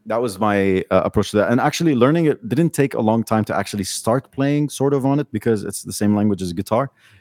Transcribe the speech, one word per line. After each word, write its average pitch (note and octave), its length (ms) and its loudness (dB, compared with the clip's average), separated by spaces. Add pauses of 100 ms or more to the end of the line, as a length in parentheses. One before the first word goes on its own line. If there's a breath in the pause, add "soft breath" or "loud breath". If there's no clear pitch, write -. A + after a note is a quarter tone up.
that A2 160 -2
was A2 160 -4
my, G2 540 2
uh, F#2 140 4
approach - 260 -2
to G#2 60 0
that. G2 120 2
And A#2+ 120 2
actually D3+ 340 0
learning D3 300 4
it C#3+ 120 2 (120)
didn't D3+ 240 2
take C#3 200 0
a A2+ 60 -4
long A2+ 240 2
time A2 220 0
to - 100 -4
actually G2+ 300 -4
start - 480 -4
playing C#3+ 340 0
sort C#3 260 -2
of C3+ 120 0
on C#3 160 2
it D3 100 -6
because G#2+ 320 0
it's - 200 -10
the G2+ 100 -10
same G#2 200 2
language G#2 280 0
as F2+ 100 -4
guitar. A2 400 -2 (300 soft breath)